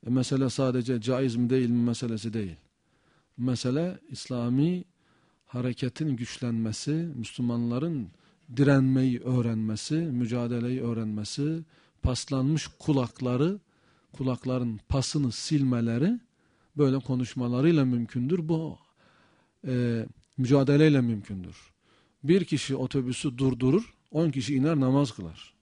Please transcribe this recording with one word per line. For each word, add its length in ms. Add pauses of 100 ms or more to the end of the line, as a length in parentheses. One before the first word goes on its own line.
E, 40
mesele 400
sadece 500
caiz 360
mi 140
değil 180
mi 160
meselesi 480
değil. 240 (800)
Mesele 640 (100)
İslami 760 (600)
hareketin 720
güçlenmesi, 760
Müslümanların 1160 (480)
direnmeyi 640
öğrenmesi, 720
mücadeleyi 880
öğrenmesi, 800 (400)
paslanmış 640
kulakları, 920 (540)
kulakların 760
pasını 440
silmeleri 880 (560)
böyle 220
konuşmalarıyla 880
mümkündür. 640
Bu, 300 (880)
e, 400 (300)
mücadeleyle 640
mümkündür. 720 (520)
Bir 200
kişi 320
otobüsü 640
durdurur, 560 (160)
on 200
kişi 240
iner 260
namaz 320
kılar. 500